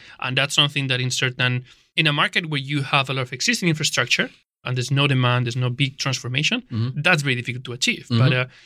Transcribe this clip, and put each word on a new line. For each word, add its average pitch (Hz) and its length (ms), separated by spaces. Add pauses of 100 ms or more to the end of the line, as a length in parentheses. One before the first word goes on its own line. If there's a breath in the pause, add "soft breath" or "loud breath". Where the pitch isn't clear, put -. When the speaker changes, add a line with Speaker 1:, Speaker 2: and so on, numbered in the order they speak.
(200 loud breath)
Speaker 1:
And 131 180
that's 139 160
something 139 340
that 127 140
in 127 80
certain, 123 560 (300 soft breath)
in 160 100
a 151 80
market 180 340
where 151 120
you 139 240
have 135 260
a 135 40
lot 131 100
of 123 100
existing 180 360
infrastructure 156 600 (360)
and 127 100
there's 127 140
no 139 160
demand, 123 400
there's 117 100
no 127 140
big 131 280
transformation, 139 680
Speaker 2:
Mm-hmm. 127 380
Speaker 1:
that's 170 200
very 135 140
difficult 120 300
to 120 80
achieve. - 360
Speaker 2:
Mm-hmm. 120 80
Speaker 1:
But, 131 160
uh, 127 120 (200 loud breath)